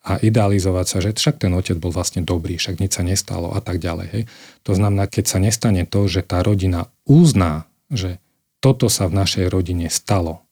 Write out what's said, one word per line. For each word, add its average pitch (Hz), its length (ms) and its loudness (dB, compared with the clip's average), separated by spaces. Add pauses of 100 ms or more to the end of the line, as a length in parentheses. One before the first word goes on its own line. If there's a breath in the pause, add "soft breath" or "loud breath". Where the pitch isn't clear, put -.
a - 160 -4
idealizovať 101 640 2
sa, - 140 -4
že 87 160 -2
však - 240 0
ten 90 160 0
otec 92 240 -2
bol 90 100 -4
vlastne 87 320 -4
dobrý, 85 380 -4
však 87 180 -6
nič 98 220 -4
sa 90 60 -2
nestalo 92 440 -4
a 98 120 -4
tak 90 180 -6
ďalej, 85 320 -6
hej. 110 120 -4 (420 loud breath)
To 104 80 0
znamená, 101 360 2
keď - 160 -2
sa - 140 -2
nestane 92 460 2
to, 101 200 0
že 90 160 0
tá 90 200 -2
rodina 92 480 0 (160)
uzná, 101 600 4 (220)
že 95 300 -4 (420)
toto 131 300 2
sa 95 200 0
v 98 80 0
našej 92 320 0
rodine 87 400 -2
stalo 85 520 -2 (100)